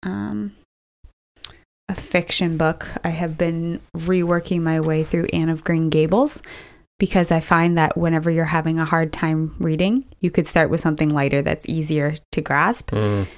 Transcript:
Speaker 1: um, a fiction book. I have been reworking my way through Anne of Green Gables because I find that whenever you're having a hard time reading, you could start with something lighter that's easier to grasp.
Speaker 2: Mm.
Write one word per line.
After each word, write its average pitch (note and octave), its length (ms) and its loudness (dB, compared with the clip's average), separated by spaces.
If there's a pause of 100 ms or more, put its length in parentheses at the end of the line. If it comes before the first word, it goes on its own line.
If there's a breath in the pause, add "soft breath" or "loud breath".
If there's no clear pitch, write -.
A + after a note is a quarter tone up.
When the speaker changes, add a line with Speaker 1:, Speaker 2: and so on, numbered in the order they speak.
Speaker 1:
um, G3+ 500 -6 (1400 loud breath)
a F#3+ 60 -6
fiction E3+ 640 -2
book. D#3+ 300 0 (160)
I F3 60 -4
have D#3+ 280 -4
been E3+ 420 -2 (160)
reworking E3+ 640 0
my D#3+ 180 2
way D#3 240 0
through E3 300 0
Anne E3 160 2
of D#3+ 140 -2
Green D#3+ 260 0
Gables E3+ 520 2 (580 loud breath)
because F#3 320 2
I E3 80 4
find E3+ 380 2
that E3 200 2
whenever E3 320 0
you're E3 160 2
having D#3+ 340 0
a D#3+ 60 0
hard E3 280 0
time D#3+ 460 -2
reading, F3+ 440 0 (160)
you F3 100 0
could E3+ 180 2
start D#3+ 220 2
with D#3+ 120 0
something D#3 300 2
lighter C#3 300 2
that's - 280 -2
easier D3+ 460 0 (180)
to D#3+ 80 0
grasp. D#3 500 0
Speaker 2:
Mm. G#2 360 0 (100)